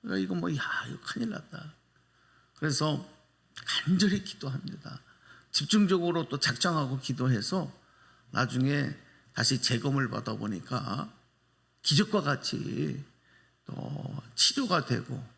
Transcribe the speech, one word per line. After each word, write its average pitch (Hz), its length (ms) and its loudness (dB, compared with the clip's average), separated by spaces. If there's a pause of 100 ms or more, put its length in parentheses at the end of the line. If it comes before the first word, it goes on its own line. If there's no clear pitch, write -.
그러니까 95 220 0
이거 180 120 -2
뭐, 170 180 0
"야, 139 80 -2 (260)
이거 139 180 -10
큰일 - 240 -4
났다." - 440 -10 (800)
그래서 147 540 0 (560)
간절히 185 580 2
기도합니다. - 760 -8 (520)
집중적으로 175 760 4
또 135 120 -4
작정하고 139 600 2
기도해서 131 720 0 (600)
나중에 131 680 0 (360)
다시 120 280 2
재검을 131 480 0
받아보니까 110 1000 -4 (680)
기적과 196 400 4
같이 - 840 -2 (600)
또 - 560 -8 (140)
치료가 180 500 2
되고 - 400 -2 (120)